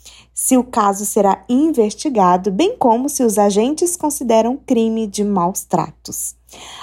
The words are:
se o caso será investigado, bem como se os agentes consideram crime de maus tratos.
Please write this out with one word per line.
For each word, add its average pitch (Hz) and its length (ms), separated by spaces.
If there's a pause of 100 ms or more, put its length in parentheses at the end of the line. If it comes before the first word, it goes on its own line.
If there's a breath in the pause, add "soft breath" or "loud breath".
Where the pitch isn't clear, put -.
(320 loud breath)
se - 240
o 240 80
caso 208 400
será 196 460
investigado, 220 1000
bem 349 260
como 254 320
se - 140
os 214 160
agentes 233 580
consideram 240 580
crime 226 520
de 202 160
maus 196 400
tratos. - 720 (480 loud breath)